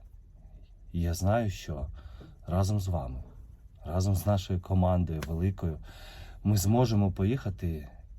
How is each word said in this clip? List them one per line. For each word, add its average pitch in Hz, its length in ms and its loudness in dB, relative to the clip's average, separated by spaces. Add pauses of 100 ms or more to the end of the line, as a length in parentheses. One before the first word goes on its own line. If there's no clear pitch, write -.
(920)
І 85 100 -2
я 85 120 2
знаю, 104 360 2
що 73 380 -6 (600)
разом 98 320 2
з 92 80 -2
вами, 65 360 -4 (640)
разом 92 300 2
з 85 100 -2
нашою 92 360 2
командою 90 680 2
великою, 82 520 -2 (640)
ми 104 140 4
зможемо 104 540 4
поїхати 92 760 -2 (300)